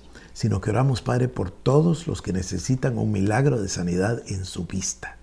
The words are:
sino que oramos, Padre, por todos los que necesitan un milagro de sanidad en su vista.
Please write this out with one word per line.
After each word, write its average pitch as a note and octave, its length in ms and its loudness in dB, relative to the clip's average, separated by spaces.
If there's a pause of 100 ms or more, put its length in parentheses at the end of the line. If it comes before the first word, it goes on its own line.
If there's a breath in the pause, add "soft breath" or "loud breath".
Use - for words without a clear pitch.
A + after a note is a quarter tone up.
(320 loud breath)
sino G2+ 280 0
que G#2+ 100 -2
oramos, A#2+ 320 2
Padre, B2 260 2
por G2 220 -4
todos D3 560 2
los - 160 -4
que G2 100 -4
necesitan G2+ 640 0
un A2 160 0
milagro A2 480 2
de G2 80 -2
sanidad F#2 600 0
en F#2+ 160 -6
su F2+ 220 -6
vista. - 560 -6